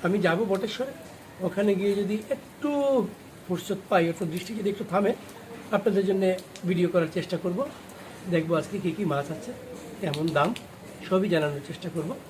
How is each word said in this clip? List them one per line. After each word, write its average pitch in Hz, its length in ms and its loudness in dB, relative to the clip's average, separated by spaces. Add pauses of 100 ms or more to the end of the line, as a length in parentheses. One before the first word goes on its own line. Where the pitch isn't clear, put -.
আমি 190 200 4
যাব 170 140 4 (120)
বটেশ্বরে, 233 420 -2 (540)
ওখানে 202 320 2
গিয়ে 202 200 4
যদি 202 160 0 (200)
একটু - 340 -4 (720)
ফুরসত 180 360 -2 (100)
পাই, 180 220 6
অর্থাৎ 165 220 -2
বৃষ্টি 180 260 -6
যদি 202 140 0
একটু 226 180 -4
থামে, 202 200 4 (640)
আপনাদের 196 320 4
জন্য 190 140 4 (460)
ভিডিও 175 240 4
করার 165 240 4
চেষ্টা 170 260 -2
করব। 180 160 0 (760)
দেখব 160 160 2 (120)
আজকে 190 220 -6
কী 170 140 2
কী 208 140 -2
মাছ 143 240 0
আছে, - 160 -8 (500)
কেমন 151 240 0 (120)
দাম, 151 120 6 (580)
সবই 190 260 4
জানানোর 147 360 2
চেষ্টা 170 260 -8
করব। 160 140 -2 (200)